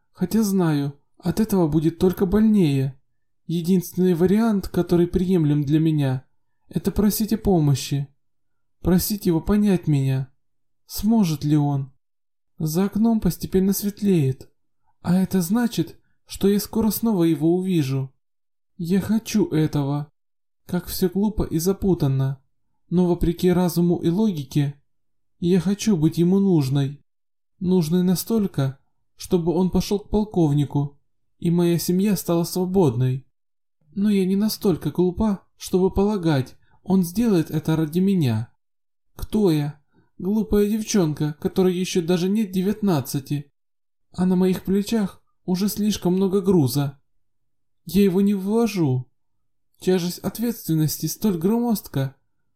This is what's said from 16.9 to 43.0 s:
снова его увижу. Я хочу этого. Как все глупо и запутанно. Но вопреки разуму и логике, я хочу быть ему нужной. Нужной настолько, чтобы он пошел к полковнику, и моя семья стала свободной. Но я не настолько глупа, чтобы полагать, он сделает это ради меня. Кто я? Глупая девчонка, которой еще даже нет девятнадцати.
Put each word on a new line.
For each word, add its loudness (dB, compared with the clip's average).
снова 0
его 2
увижу. -2
Я 0
хочу 0
этого. -2
Как -6
все -2
глупо -2
и -4
запутанно. 0
Но 2
вопреки 0
разуму 2
и -2
логике, -2
я 2
хочу 0
быть 0
ему 4
нужной. 0
Нужной 2
настолько, -2
чтобы -2
он 0
пошел -2
к -10
полковнику, 0
и -2
моя 2
семья 0
стала 0
свободной. 0
Но 0
я 2
не 0
настолько -2
глупа, -2
чтобы 0
полагать, -2
он 2
сделает 0
это -2
ради -2
меня. 0
Кто 0
я? -2
Глупая 0
девчонка, 0
которой 0
еще -2
даже 0
нет -2
девятнадцати. -2